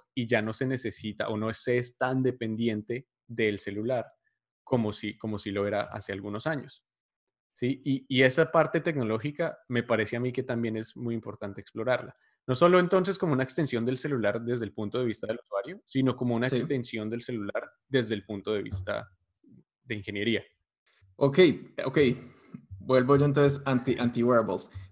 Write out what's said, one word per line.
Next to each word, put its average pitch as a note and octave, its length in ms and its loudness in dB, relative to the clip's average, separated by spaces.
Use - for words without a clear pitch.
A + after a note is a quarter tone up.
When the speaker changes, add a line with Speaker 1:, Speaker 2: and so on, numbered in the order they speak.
Speaker 1:
y A#2 120 -2
ya A2 140 4
no A2 120 -4
se C3+ 120 -2
necesita G#2+ 640 -4
o A2 80 -2
no A2 160 -2
se B2 240 0
es B2 200 -6
tan C3 260 0
dependiente A#2 840 -2
del A2 320 -2
celular A2 480 -4
como A2+ 280 0
si, G#2 260 -10
como G#2+ 200 -8
si G2+ 140 -8
lo G2+ 160 -2
era G#2 160 -2
hace G#2 300 -10
algunos G#2 340 -8
años. D3 360 -8
¿sí? C3 240 -2
Y, C3+ 240 -2
y C3 160 4
esa C3 280 4
parte D#3+ 280 2
tecnológica D3 880 -2
me A#2+ 160 0
parece A2 320 0
a A#2+ 60 -2
mí B2+ 100 -2
que B2 120 -4
también A#2 340 -4
es A2 180 -10
muy A#2 180 -6
importante G#2 460 -8
explorarla. A2+ 560 -4
No C3 80 2
solo F3 240 6
entonces F#3 400 2
como E3 140 2
una C3 100 2
extensión B2+ 420 -2
del B2+ 120 0
celular A#2 440 0
desde A#2 220 -2
el G2 80 -6
punto G#2+ 260 -4
de B2+ 80 0
vista A2 220 -4
del A2+ 160 -4
usuario, G2+ 420 -8
sino C3 300 0
como B2 200 -2
una A#2+ 120 0
Speaker 2:
Sí. C3 80 0
Speaker 1:
extensión A#2+ 540 -4
del A#2+ 120 -6
celular G#2+ 480 -6
desde A#2 260 2
el G2+ 100 -6
punto G#2 280 -6
de G#2 100 -2
vista G#2 480 -6
de A#2 120 -8
ingeniería. G#2 460 -2
Speaker 2:
Ok, C#3 220 4
ok. C3+ 140 0
Vuelvo B2+ 380 4
yo C#3+ 80 6
entonces C#3+ 400 4
anti, C3 340 2
anti-wearables. A#2 720 2